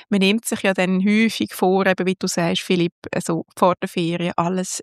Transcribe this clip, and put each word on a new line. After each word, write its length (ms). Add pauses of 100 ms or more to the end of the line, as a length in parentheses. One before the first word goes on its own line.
(100)
man 100
nimmt 240
sich 180
ja 120
dann 300
häufig 500
vor, 320
eben 200
wie 100
du 120
sagst, 340
Philipp, 300 (200)
also 320 (120)
vor 260
der 60
Ferien 480
alles 460